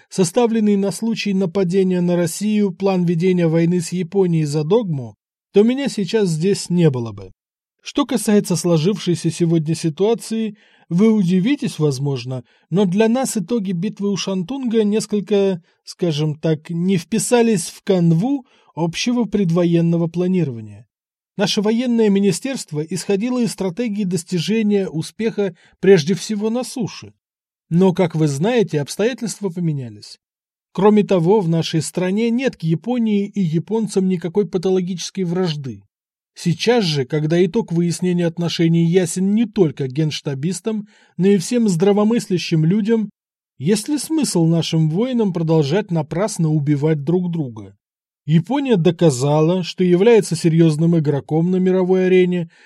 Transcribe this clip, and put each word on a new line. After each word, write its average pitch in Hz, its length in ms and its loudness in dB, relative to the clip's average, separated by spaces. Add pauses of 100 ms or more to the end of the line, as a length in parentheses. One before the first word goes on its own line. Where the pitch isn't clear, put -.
составленный 220 680 2
на 196 160 0
случай 214 420 -4
нападения 185 680 0
на 175 160 0
Россию 202 560 0
план 190 320 0
ведения 175 420 2
войны 170 320 2
с 170 140 -8
Японией 180 500 0
за 151 220 -2
догму, 156 500 -2 (380)
то 202 100 6
меня 254 240 0
сейчас 208 400 -2
здесь 175 420 -2
не 175 200 4
было 120 240 -6
бы. 98 180 -16 (500)
Что - 240 -2
касается 208 520 2
сложившейся 170 720 0
сегодня 165 440 0
ситуации, 214 840 -2 (320)
вы 190 200 4
удивитесь, 208 720 0
возможно, 131 640 -4 (260)
но 185 140 2
для 202 240 2
нас 247 300 -2
итоги 202 340 -4
битвы 202 400 -4
у 190 60 -2
Шантунга 220 640 -2
несколько, 202 800 0 (220)
скажем 151 520 -4
так, 156 320 -4
не 175 280 0
вписались 226 720 0
в - 140 -18
канву 185 640 2 (300)
общего 202 480 -2
предвоенного 170 840 2
планирования. 143 800 -4 (480)
Наше 202 280 -2
военное 226 460 2
министерство 196 720 -2
исходило 202 580 -4
из 226 140 -2
стратегии 202 500 -4
достижения 190 840 -2
успеха 196 680 -4 (240)
прежде 180 340 4
всего 214 380 -6
на 247 120 -4
суше. - 500 -8 (560)
Но, 185 220 4
как 180 220 0
вы 156 140 2
знаете, 160 520 0
обстоятельства 208 720 -4
поменялись. 147 680 -6 (540)
Кроме 208 300 4
того, 190 360 2
в 170 100 -2
нашей 165 320 -2
стране 196 480 -2
нет 240 260 -2
к - 60 -20
Японии 208 640 -2
и 202 160 -4
японцам 190 680 -2
никакой 185 400 -2
патологической 185 760 -4
вражды. 151 580 -4 (540)
Сейчас 214 480 0
же, 147 220 -2
когда 156 380 0
итог 214 280 -2
выяснения 175 560 0
отношений 165 580 0
ясен 185 480 0
не 233 120 2
только 151 420 0
генштабистам, 156 1000 -4 (300)
но 180 120 4
и 202 80 6
всем 226 300 0
здравомыслящим 196 960 2
людям, 214 460 0 (480)
есть 202 300 0
ли 294 100 -2
смысл 269 480 0
нашим 160 420 0
воинам 220 460 0
продолжать 160 560 0
напрасно 165 600 -2
убивать 151 540 0
друг 175 280 0
друга? 110 440 -8 (500)
Япония 226 520 2
доказала, 160 840 2
что - 200 -4
является 180 540 4
серьёзным 165 600 4
игроком 151 540 0
на 185 60 0
мировой 185 500 2
арене, 180 420 2 (160)